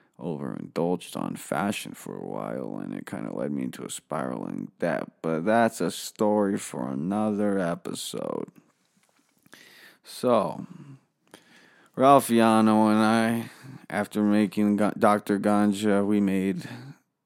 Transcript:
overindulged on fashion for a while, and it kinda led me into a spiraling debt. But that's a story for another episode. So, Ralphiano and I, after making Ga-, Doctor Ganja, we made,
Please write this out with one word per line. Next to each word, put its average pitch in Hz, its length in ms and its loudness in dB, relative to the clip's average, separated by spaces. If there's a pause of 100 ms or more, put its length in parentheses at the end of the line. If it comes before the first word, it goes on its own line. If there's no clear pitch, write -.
(200)
overindulged 73 960 -4
on 50 200 -6
fashion - 580 -4
for - 220 -14
a 50 100 -10
while, 50 520 -8
and 50 160 -10
it 50 120 -12
kinda 55 280 -8
led 71 180 -4
me 67 120 -4
into 62 200 -8
a - 60 -10
spiraling 50 880 -6
debt. - 300 -2 (140)
But 80 220 -2
that's 113 360 4
a 87 100 0
story 104 680 0
for 65 300 -8
another 101 680 -2
episode. 50 920 -6 (1500)
So, 110 600 0 (1300)
Ralphiano 110 960 6
and 107 80 4
I, 113 520 2 (380)
after 104 340 -2
making 104 540 2
Ga-, 101 220 0
Doctor 104 400 4
Ganja, 104 680 2
we 104 160 2
made, 95 480 -2 (580)